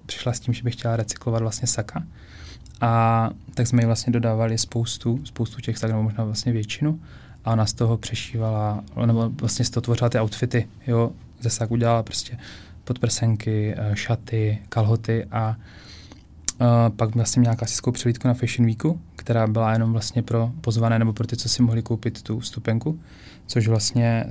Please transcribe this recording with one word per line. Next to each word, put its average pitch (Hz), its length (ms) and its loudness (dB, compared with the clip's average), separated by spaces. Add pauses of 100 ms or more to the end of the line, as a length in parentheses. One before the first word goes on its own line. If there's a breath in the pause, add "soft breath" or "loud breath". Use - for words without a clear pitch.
přišla - 280 -6
s - 60 -8
tím, 123 140 -2
že 123 100 -6
by 120 80 0
chtěla 117 240 -4
recyklovat 113 460 -2
vlastně 113 260 -2
saka. - 360 -4 (800 loud breath)
A 113 480 4 (240)
tak 120 140 0
jsme 120 140 4
jí 117 40 4
vlastně 113 280 2
dodávali 113 440 2
spoustu, 117 680 -2
spoustu - 360 -6
těch - 160 -4
sak, 113 140 -2
nebo 110 120 2
možná 110 200 0
vlastně 107 280 -2
většinu. 147 480 -2 (460 loud breath)
A 113 80 2
ona 110 120 4
z - 80 0
toho 117 240 2
přešívala, 107 840 -2 (220)
nebo 113 240 4
vlastně 120 360 -2
z - 40 -2
toho 117 120 -2
tvořila 120 280 0
ty 117 100 2
outfity, 117 480 0 (200)
jo. 117 240 2 (300)
Ze 117 80 -2
sak 113 220 -2
udělala 117 320 2
prostě - 340 -8 (460 loud breath)
podprsenky, 110 920 0
eh, 107 180 -2
šaty, 107 600 0 (120)
kalhoty 113 640 2
a, 113 240 0 (1080 loud breath)
eh, 123 40 6 (300)
pak 113 200 0
vlastně 117 240 2
měla 117 160 4
klasickou - 360 -2
přehlídku 120 360 -2
na 123 60 4
Fashion 120 340 0
Weeku, 151 320 0 (160)
která 113 320 0
byla 110 260 2
jenom 113 180 4
vlastně 113 320 0
pro 117 280 0 (100)
pozvané 113 380 2
nebo 113 140 4
pro 107 140 -2
ty, 117 100 -4
co 113 120 -4
si - 140 0
mohli 113 180 4
koupit 113 400 -4
tu 113 180 -4
vstupenku, 117 600 -2 (480 loud breath)
což 110 200 2
vlastně 113 640 2